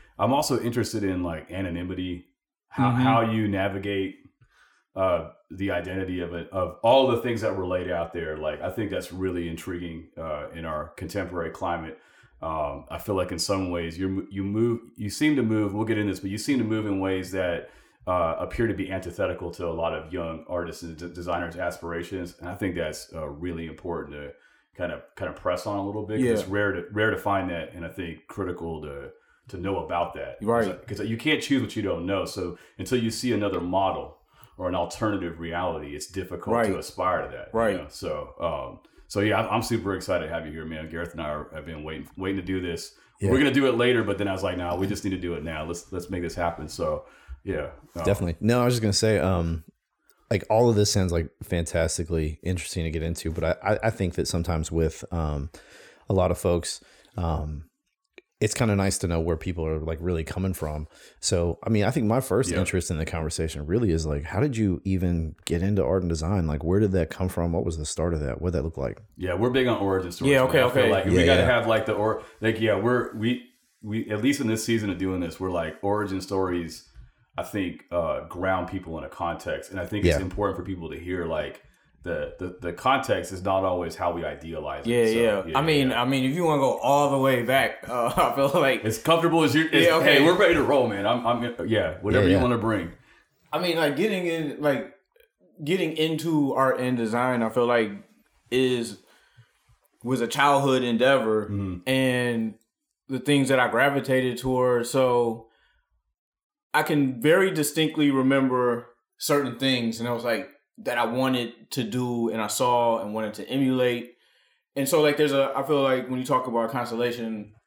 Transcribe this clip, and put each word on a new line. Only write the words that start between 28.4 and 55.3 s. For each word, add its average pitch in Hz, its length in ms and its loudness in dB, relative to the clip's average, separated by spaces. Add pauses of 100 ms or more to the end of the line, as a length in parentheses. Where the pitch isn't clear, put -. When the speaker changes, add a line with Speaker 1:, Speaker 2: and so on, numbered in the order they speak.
Speaker 1:
to, 71 280 -12 (380)
to 92 100 -12
know 95 260 -2
about 87 300 -2
that. 65 260 -10
Speaker 2:
Right. 113 260 2 (200)
Speaker 1:
'Cause, 98 140 -10
'cause 101 80 -4
you 113 100 -4
can't 147 240 0
choose 135 180 2
what - 160 -4
you 107 60 -2
don't 87 240 -2
know. 95 180 0
So 87 320 -6 (220)
until 123 200 0
you 113 120 0
see 123 240 -2
another 98 260 0
model 92 560 -2 (400)
or 92 120 -4
an 87 60 -2
alternative 90 680 -2
reality, 82 540 -4
it's 73 120 -10
difficult 98 580 -2
to 104 60 2
Speaker 2:
Right. 87 80 -2
Speaker 1:
aspire 90 480 -2
to - 100 -10
that, - 160 -14
you 110 80 -2
Speaker 2:
Right. 104 160 2
Speaker 1:
know? 76 120 -8
So, 76 420 -8 (100)
um, 76 380 -4 (300)
so 104 120 -2
yeah, 104 220 4
I, 101 120 -2
I'm 120 80 2
super 98 320 -2
excited 87 340 -2
to 82 40 -10
have 82 140 -6
you 76 60 -12
here, 80 120 -10
man. 80 240 -10
Gareth 85 240 -8
and 80 80 -10
I 78 80 -6
are, 76 260 -8
have 76 120 -12
been 80 180 -12
waiting, 78 320 -10
waiting 95 240 -2
to 85 60 -8
do 92 160 -2
this. 85 320 -6 (260)
Speaker 3:
Yeah. 98 100 2
Speaker 1:
We're 131 80 6
gonna 139 140 4
do 139 140 4
it 120 100 4
later, 120 280 4
but 98 140 -2
then 101 100 0
I 95 40 0
was 92 100 -4
like, 90 140 -2
"Nah, 87 200 -2
we 95 100 0
just 101 180 -2
need 101 60 -2
to 92 80 -2
do 87 160 -4
it 78 100 -6
now. 78 200 -6
Let's, 82 280 -8
let's 87 180 -8
make 90 120 -4
this 82 120 -4
happen." 82 340 -2
So, 76 360 -4 (380)
yeah. 76 280 -4 (260)
Um, 82 80 -4
Speaker 3:
Definitely. 92 360 0
No, 120 200 2
I 120 60 4
was 123 80 2
just 117 80 -2
gonna 104 100 2
say, 110 260 4
um, 85 460 0 (640)
like, 101 180 0
all 117 220 6
of 110 60 4
this 104 160 4
sounds, 92 180 2
like, 85 180 0 (140)
fantastically 82 1000 -2
interesting 87 400 -4
to 80 60 -2
get 80 120 -2
into, 82 300 -4
but 82 100 -6
I, 80 140 2 (180)
I, 104 100 0
I 110 60 2
think 92 240 -2
that 80 140 -2
sometimes 85 420 -2
with, 82 420 0
um, 76 380 -2 (580)